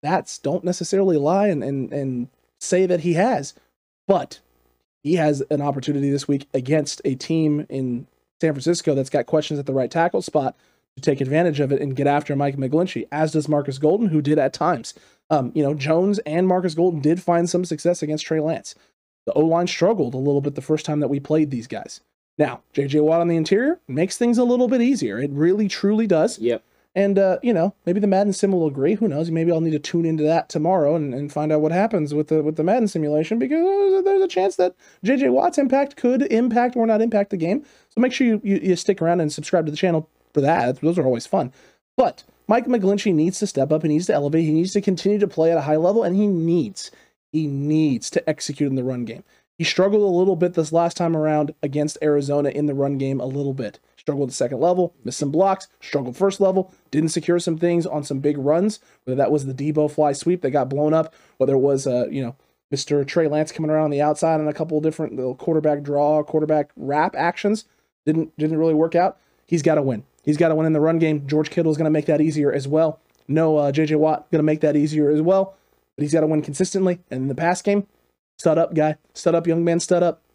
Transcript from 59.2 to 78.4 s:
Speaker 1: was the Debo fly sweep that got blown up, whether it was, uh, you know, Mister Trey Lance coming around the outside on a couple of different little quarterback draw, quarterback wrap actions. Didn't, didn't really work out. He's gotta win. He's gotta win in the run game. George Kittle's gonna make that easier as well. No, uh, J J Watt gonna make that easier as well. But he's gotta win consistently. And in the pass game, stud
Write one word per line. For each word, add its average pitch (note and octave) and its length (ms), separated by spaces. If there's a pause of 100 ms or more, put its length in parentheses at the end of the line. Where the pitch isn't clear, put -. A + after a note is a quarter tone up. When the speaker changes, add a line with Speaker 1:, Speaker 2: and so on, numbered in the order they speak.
Speaker 1:
was C#3 140
the C3+ 60
Debo D3 380
fly D3 220
sweep F3 300
that C3 100
got C3+ 180
blown D3+ 240
up, D#3+ 180 (260)
whether C3+ 160
it C3 40
was, C#3 300
uh, B2 200
you C3+ 140
know, B2+ 140 (340)
Mister C#3+ 340
Trey D#3+ 220
Lance D3+ 240
coming D#3 200
around D#3 200
the C#3+ 100
outside D3+ 400
on D3+ 60
a D3 80
couple D#3 240
of D3+ 60
different D#3 320
little B2+ 180
quarterback D3+ 480
draw, D3 400
quarterback D3+ 540
wrap D3 400
actions. G3+ 480 (420)
Didn't, D#3 320
didn't D#3 200
really D#3+ 160
work D#3+ 200
out. F3+ 240 (300)
He's E3 140
gotta D3+ 200
win. B2+ 220 (180)
He's D3 140
gotta D#3+ 180
win D#3+ 120
in D#3 60
the D3+ 80
run E3 180
game. D3+ 280
George D3+ 240
Kittle's D#3+ 260
gonna D#3 140
make D3+ 160
that D#3 140
easier D3+ 320
as C3+ 160
well. D#3 320 (260)
No, D#3 300
uh, C#3+ 160
J D#3 140
J D3+ 100
Watt D#3 340
gonna D#3 120
make D#3 180
that D3 160
easier D3 340
as D3+ 100
well. F#3+ 360 (400)
But D3 60
he's D3 100
gotta D#3+ 140
win D3+ 160
consistently. F3+ 580 (100)
And C3 120
in C3+ 60
the C#3 60
pass E3+ 280
game, G3+ 240 (520)
stud - 200